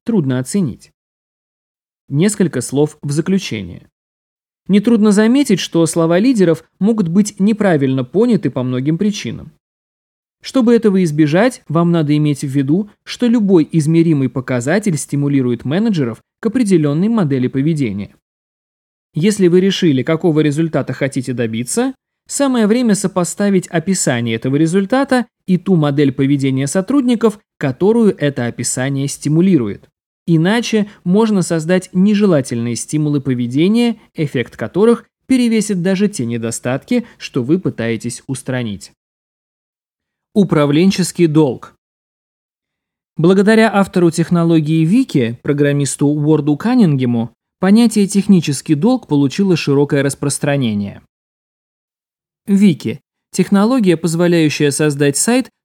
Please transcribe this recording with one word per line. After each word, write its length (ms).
трудно 340
оценить. 520
Несколько 540
слов 400
в 100
заключение. 760
Нетрудно 440
заметить, 480
что 280
слова 320
лидеров 440
могут 280
быть 320
неправильно 640
поняты 480
по 100
многим 380
причинам. 520
Чтобы 320
этого 280
избежать, 640
вам 240
надо 260
иметь 240
в 60
виду, 420
что 240
любой 440
измеримый 580
показатель 680
стимулирует 680
менеджеров 560
к 60
определенной 640
модели 380
поведения. 680
Если 340
вы 120
решили, 440
какого 360
результата 540
хотите 400
добиться, 600
самое 380
время 300
сопоставить 720
описание 680
этого 200
результата 720
и 120
ту 180
модель 360
поведения 540
сотрудников, 760
которую 600
это 300
описание 640
стимулирует. 800
Иначе 640
можно 380
создать 520
нежелательные 840
стимулы 460
поведения, 760
эффект 400
которых 500
перевесит 540
даже 260
те 180
недостатки, 800
что 260
вы 160
пытаетесь 680
устранить. 640
Управленческий 920
долг. 480
Благодаря 560
автору 360
технологии 760
Вики, 580
программисту 640
Уорду 480
Каннингему, 760
понятие 480
«технический 680
долг» 320
получило 500
широкое 460
распространение. 960
Вики. 540
Технология, 640
позволяющая 720
создать 460
сайт, 320